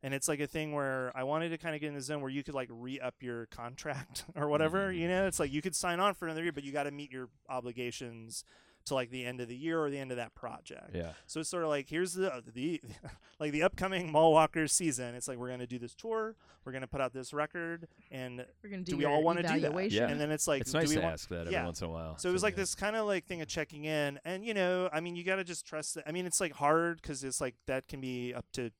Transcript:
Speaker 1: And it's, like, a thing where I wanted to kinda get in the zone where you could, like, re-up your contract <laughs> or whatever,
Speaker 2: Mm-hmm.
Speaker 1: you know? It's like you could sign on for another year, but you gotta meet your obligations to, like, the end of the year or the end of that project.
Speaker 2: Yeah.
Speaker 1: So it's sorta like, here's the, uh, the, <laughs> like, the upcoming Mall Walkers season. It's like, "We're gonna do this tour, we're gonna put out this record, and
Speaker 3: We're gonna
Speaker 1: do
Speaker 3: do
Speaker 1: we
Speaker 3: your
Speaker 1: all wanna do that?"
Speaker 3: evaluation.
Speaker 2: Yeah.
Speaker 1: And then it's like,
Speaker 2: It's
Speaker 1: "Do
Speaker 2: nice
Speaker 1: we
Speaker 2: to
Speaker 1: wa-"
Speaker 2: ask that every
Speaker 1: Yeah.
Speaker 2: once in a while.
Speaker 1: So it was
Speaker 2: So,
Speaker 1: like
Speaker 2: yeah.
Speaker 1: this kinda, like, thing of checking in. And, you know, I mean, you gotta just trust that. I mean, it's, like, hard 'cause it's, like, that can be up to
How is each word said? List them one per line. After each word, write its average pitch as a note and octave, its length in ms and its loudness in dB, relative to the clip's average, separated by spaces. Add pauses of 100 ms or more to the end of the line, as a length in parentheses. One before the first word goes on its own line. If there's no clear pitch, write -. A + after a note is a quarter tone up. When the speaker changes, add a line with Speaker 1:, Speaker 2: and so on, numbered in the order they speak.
Speaker 1:
And C3+ 120 -4
it's, C#3 160 0
like, D3 100 2
a D3 80 0
thing D#3 240 -2
where C3 460 0
I C3 60 -2
wanted D#3 260 0
to E3 80 -4
kinda D#3+ 220 -4
get D3+ 100 -4
in C#3+ 60 -8
the C#3 60 -6
zone C#3+ 200 -4
where C3+ 100 -4
you C#3 120 -2
could, D3+ 100 -8
like, B2+ 180 -2
re-up B2 500 -6
your A#2 260 -6
contract C3 800 -8
<laughs> - 80 -14
or D3 100 0
whatever, D#3+ 420 4
Speaker 2:
Mm-hmm. F3 120 -2
Speaker 1:
you E3+ 80 0
know? F#3 180 4
It's - 140 -2
like C#3+ 100 2
you D3+ 100 0
could F3+ 140 -4
sign F3 240 0
on G3 140 4
for F3 120 -6
another D#3+ 180 -2
year, E3+ 100 0
but C#3 100 -6
you C#3 80 -8
gotta C#3+ 200 0
meet C#3+ 200 -10
your B2+ 160 -8 (420)
obligations A#2 760 -8 (420)
to, - 80 -2
like, B2+ 160 2
the B2+ 160 -6
end B2+ 160 -6
of A#2+ 60 -4
the A#2+ 80 -8
year D#3+ 280 0
or D3 60 0
the C#3 80 -4
end C3 140 -6
of B2 60 -4
that A#2 180 -8
project. - 580 -12
Speaker 2:
Yeah. E2+ 200 -4 (120)
Speaker 1:
So - 140 -6
it's D#3 100 -4
sorta E3+ 180 0
like, C#3+ 220 0
here's F3 240 0
the, F#3 180 0
uh, B2 100 -8 (120)
the, D3 260 -2 (300)
<laughs> - 300 -20
like, D3+ 120 -2
the D3+ 120 2
upcoming F#3 480 2
Mall D#3+ 200 10
Walkers D#3 420 6
season. B2+ 420 2
It's B2 120 -6
like, B2+ 120 -4
"We're B2 100 -4
gonna B2 160 -4
do A#2+ 140 -6
this A#2+ 160 -10
tour, A3 400 -2 (280)
we're - 80 -8
gonna C3 140 -4
put C#3 160 -2
out B2+ 100 2
this B2+ 220 -8
record, E3 540 -2 (240)
and B2+ 340 -6 (180)
Speaker 3:
We're G#3 60 -12
gonna F#3+ 140 -4
Speaker 1:
do E3 80 -2
Speaker 3:
do D3 60 2
Speaker 1:
we C#3+ 80 4
Speaker 3:
your C#3+ 60 4
Speaker 1:
all D#3 120 6
wanna E3+ 180 4
do E3+ 60 2
that?" D3 100 4
Speaker 3:
evaluation. F3 460 2
Speaker 2:
Yeah. - 60 2
Speaker 1:
And D3 120 0
then D3 80 0
it's D3+ 180 0
like, C#3 140 4
Speaker 2:
It's - 100 -4
Speaker 1:
"Do D3+ 60 2
Speaker 2:
nice D#3+ 120 4
Speaker 1:
we D4+ 80 4
Speaker 2:
to F#2+ 40 2
Speaker 1:
wa-" E2 80 2
Speaker 2:
ask D#2 200 -6
that F2 120 -4
every E2+ 120 -2
Speaker 1:
Yeah. C#3 120 0
Speaker 2:
once E2+ 160 -4
in F2 60 -2
a E2 40 -4
while. D#2+ 280 -6
Speaker 1:
So F3+ 100 0
it F3+ 40 2
was F#3 80 2
Speaker 2:
So, G#3 60 2
Speaker 1:
like G3 60 2
Speaker 2:
yeah. F3 40 -4
Speaker 1:
this F#3+ 180 -2
kinda, G#3+ 280 -2
like, G3 220 0
thing E3+ 160 -6
of D3 60 -4
checking D3+ 380 -4
in. D3 380 2
And, F#3+ 220 -4
you A3+ 80 0
know, F#3 400 4
I D#3 60 2
mean, F3 160 -2
you F3 80 -4
gotta F#3+ 200 2
just E3+ 220 -6
trust D#3 300 -6
that. D3 120 -8
I D3+ 40 -4
mean, F3+ 160 -2
it's, - 120 2
like, E3+ 140 2
hard D#3+ 480 4
'cause C3+ 220 -6
it's, C3+ 180 -2
like, B2+ 140 -2 (100)
that C3 220 -2
can C#3+ 140 -8
be B2 340 -4
up A#2+ 160 -8
to A#2+ 180 -2 (100)